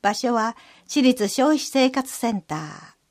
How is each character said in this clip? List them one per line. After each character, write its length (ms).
場 120
所 200
は 240
市 140
立 280
消 220
費 80
生 300
活 220
セ 220
ン 80
タ 140
ー。 440